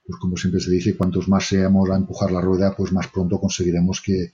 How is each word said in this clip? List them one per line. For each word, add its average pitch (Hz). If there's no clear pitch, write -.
pues -
como 90
siempre 90
se 90
dice, 90
cuantos 92
más 98
seamos 95
a 95
empujar 95
la 90
rueda, 92
pues 92
más 90
pronto 92
conseguiremos 90
que, 92